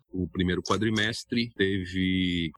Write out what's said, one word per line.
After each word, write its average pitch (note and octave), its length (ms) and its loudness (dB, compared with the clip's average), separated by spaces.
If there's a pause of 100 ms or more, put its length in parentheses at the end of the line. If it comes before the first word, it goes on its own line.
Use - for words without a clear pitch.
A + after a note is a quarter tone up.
(100)
O F2+ 180 -2
primeiro F2+ 340 0
quadrimestre A2 920 0
teve F#2 1040 0